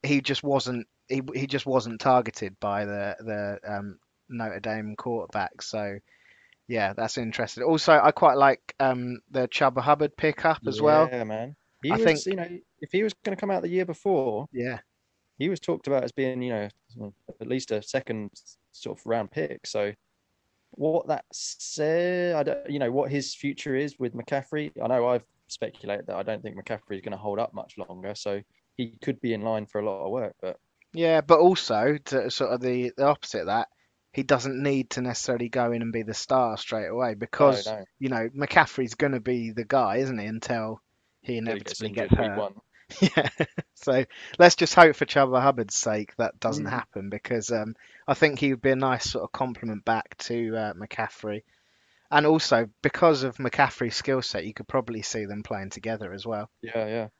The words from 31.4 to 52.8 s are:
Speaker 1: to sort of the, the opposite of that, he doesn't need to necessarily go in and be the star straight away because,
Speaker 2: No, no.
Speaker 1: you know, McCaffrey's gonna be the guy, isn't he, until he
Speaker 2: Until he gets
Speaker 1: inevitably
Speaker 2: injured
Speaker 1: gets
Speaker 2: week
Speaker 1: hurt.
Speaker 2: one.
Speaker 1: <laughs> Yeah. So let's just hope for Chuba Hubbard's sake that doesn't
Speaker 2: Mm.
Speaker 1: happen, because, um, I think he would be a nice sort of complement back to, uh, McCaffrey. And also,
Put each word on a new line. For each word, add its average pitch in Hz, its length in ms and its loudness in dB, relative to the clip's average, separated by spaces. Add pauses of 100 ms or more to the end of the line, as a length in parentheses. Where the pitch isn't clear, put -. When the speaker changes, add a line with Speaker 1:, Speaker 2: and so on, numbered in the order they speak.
Speaker 1:
to 127 340 -2
sort - 200 -2
of 123 100 -2
the, 123 360 -2
the 139 80 2
opposite 143 360 0
of 82 60 -4
that, 107 220 -2 (420)
he 135 120 -4
doesn't 131 380 0
need 139 300 0
to 127 100 -6
necessarily 123 480 -4
go 120 220 0
in 117 100 -2
and 113 100 -4
be 113 120 -4
the 107 100 -8
star 120 440 0
straight 107 300 -6
away 117 280 -2
because, 113 500 4
Speaker 2:
No, 107 140 -6
no. 95 60 -14 (140)
Speaker 1:
you 135 100 -2
know, 117 200 -2
McCaffrey's 139 680 2
gonna 139 240 0
be 117 320 -2
the 110 140 -6
guy, 113 320 2
isn't 131 220 0
he, 104 80 -6
until 110 540 -6 (400)
he 120 160 -6
Speaker 2:
Until 113 180 -4
he 101 60 -8
gets - 220 -10
Speaker 1:
inevitably 107 60 -6
Speaker 2:
injured 101 220 0
Speaker 1:
gets 110 60 12
Speaker 2:
week 107 160 -2
Speaker 1:
hurt. - 20 -6
Speaker 2:
one. 101 200 -4 (340)
Speaker 1:
<laughs> - 120 -4
Yeah. - 280 2 (460)
So 131 300 0 (340)
let's 175 160 10
just - 200 0
hope 165 200 10
for 147 100 0
Chuba 127 360 4
Hubbard's 123 340 2
sake 107 420 -2
that - 220 -2
doesn't 120 260 -2
Speaker 2:
Mm. - 20 -4
Speaker 1:
happen, 104 420 -6
because, 107 420 -4
um, 113 240 -2 (320)
I 143 60 2
think 147 260 4
he 139 140 2
would 120 80 -4
be 135 100 4
a 131 40 6
nice 131 340 0
sort 92 160 -4
of - 60 -12
complement 113 540 -6
back 113 340 -2
to, 117 360 -4
uh, 107 180 -4
McCaffrey. 107 680 -8 (680)
And 151 160 4
also, 127 420 4 (140)